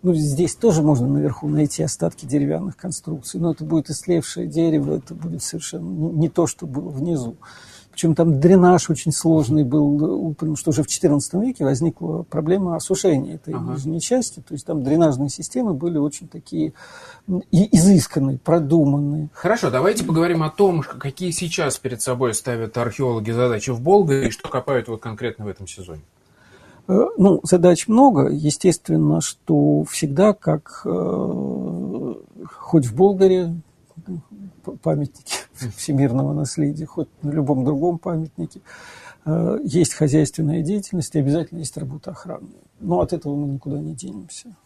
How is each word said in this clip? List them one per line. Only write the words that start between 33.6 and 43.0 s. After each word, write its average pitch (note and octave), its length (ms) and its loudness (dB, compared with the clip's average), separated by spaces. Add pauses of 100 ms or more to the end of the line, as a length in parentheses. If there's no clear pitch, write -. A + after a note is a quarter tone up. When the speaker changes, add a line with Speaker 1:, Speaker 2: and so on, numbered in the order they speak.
Speaker 1:
п-, - 80 -12 (100)
памятники D3+ 520 -4 (200)
<laughs> A#2+ 220 -10
всемирного C3+ 560 0
наследия, D3+ 540 -4
хоть - 220 -8 (140)
на D3 80 -4
любом C#3 340 0
другом D3+ 340 0
памятнике, E3 640 -8 (640)
э, E3+ 400 0
есть E3+ 300 2
хозяйственная D#3 680 0
деятельность F#3 540 -4
и - 20 2
обязательно D3+ 420 -2
есть D3 160 -10
работа C#3 360 -12
охранная. - 380 -14 (300)
Но F3+ 200 -2